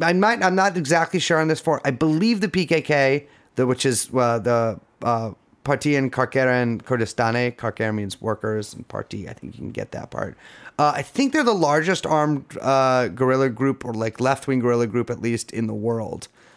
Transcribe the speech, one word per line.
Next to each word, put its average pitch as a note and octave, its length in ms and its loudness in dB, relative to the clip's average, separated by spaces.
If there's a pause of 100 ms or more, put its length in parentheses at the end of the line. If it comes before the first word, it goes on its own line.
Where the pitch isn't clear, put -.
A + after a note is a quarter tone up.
I E3+ 120 2
might, G#3 300 2
I'm F3+ 120 2
not F#3+ 220 2
exactly E3 420 0
sure D#3+ 200 2
on D#3 100 2
this D#3 100 0
for, D3+ 260 0
I C#3+ 60 0
believe E3 500 2
the G3+ 80 0
P F3+ 160 0
K D#3+ 160 2
K, C#3+ 460 2 (280)
the, B2+ 120 2
which B2+ 180 0
is, B2 280 0
uh, A#2+ 260 2
the, A2+ 400 0 (240)
uh, A2+ 280 -2 (320)
Partiyan C#3 460 0
Karkeren B2 720 0
Kurdistani, A#2 760 0
Karkeren A2 400 -4
means G#2 260 -6
workers, G#2+ 520 -4
and - 160 -14
Parti, G2+ 400 -10
I - 40 -14
think - 220 -16
you - 40 -18
can - 120 -10
get - 200 -8
that - 200 -12
part. - 240 -6 (420)
Uh, D3 180 4
I C#3+ 80 -4
think C#4 280 0
they're D#4 120 2
the A#3 100 4
largest D#3+ 520 2
armed, D3+ 540 0
uh, C3 500 2
guerrilla C3 400 2
group, C3 360 -2
or, A#2 80 -6
like, A2 260 -4
left-wing C3 400 0
guerrilla A#2+ 280 2
group, A#2 220 -2
at A#2+ 120 -8
least, A#2 320 -2
in A2+ 140 -2
the G#2+ 60 -6
world. A2+ 540 -4 (300)